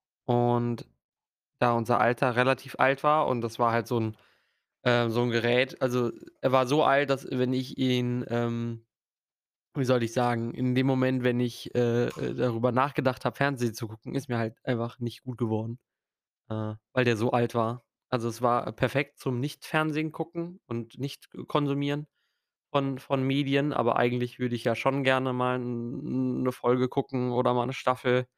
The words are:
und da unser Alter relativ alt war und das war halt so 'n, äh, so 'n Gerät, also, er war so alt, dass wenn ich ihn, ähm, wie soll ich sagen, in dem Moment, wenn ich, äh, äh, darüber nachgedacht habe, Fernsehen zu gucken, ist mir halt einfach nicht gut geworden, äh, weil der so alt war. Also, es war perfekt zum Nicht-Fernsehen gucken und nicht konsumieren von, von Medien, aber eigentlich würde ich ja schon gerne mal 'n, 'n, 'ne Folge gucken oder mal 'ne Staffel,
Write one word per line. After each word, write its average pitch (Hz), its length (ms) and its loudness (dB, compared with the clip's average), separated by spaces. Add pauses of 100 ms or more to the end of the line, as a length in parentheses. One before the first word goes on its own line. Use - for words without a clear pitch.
(260)
und 120 600 2 (720)
da 120 140 4
unser 117 260 2
Alter 120 360 2
relativ 127 440 0
alt 135 240 2
war 151 240 4
und 123 140 0
das 113 180 -6
war 117 140 4
halt 117 140 0
so 123 120 0
'n, 110 180 -2 (640)
äh, 120 260 2
so 113 140 2
'n 123 80 0
Gerät, 120 500 2
also, 123 300 0 (300)
er 131 120 2
war 131 140 4
so 147 180 4
alt, 139 260 4
dass 131 200 -4
wenn 127 220 0
ich 131 260 -6
ihn, 123 500 0
ähm, 117 560 -4 (920)
wie 139 100 0
soll 123 180 2
ich 113 100 -4
sagen, 120 400 0
in 127 220 0
dem 131 120 2
Moment, 131 360 2
wenn 123 180 2
ich, - 340 -6
äh, 120 320 2
äh, 123 280 -6
darüber 123 380 0
nachgedacht 131 520 0
habe, 120 120 -4
Fernsehen 123 380 0
zu 113 120 -8
gucken, 110 280 -10
ist 135 140 -6
mir 120 100 -2
halt 110 260 -4
einfach 117 340 -2
nicht 120 240 -6
gut 123 160 -10
geworden, 113 400 -2 (720)
äh, 110 260 -6 (180)
weil 127 120 2
der 117 120 2
so 117 140 0
alt 120 240 0
war. 117 300 -2 (240)
Also, 117 200 -2
es 113 120 -8
war 120 320 2
perfekt - 460 -2
zum 127 200 -2
Nicht-Fernsehen 156 720 -2
gucken 170 540 -8
und 117 320 -8
nicht - 300 -8 (180)
konsumieren 143 600 -2 (640)
von, 135 280 0
von 135 240 -2
Medien, 139 500 0
aber 120 240 0
eigentlich 123 420 -2
würde 123 160 -2
ich 113 100 -6
ja 117 100 2
schon 135 280 0
gerne 131 300 2
mal 127 240 0
'n, 127 840 -4
'n, - 20 0
'ne 127 100 0
Folge 123 360 2
gucken 127 420 -2
oder 123 220 2
mal 120 140 0
'ne 131 60 -6
Staffel, 127 540 0 (100)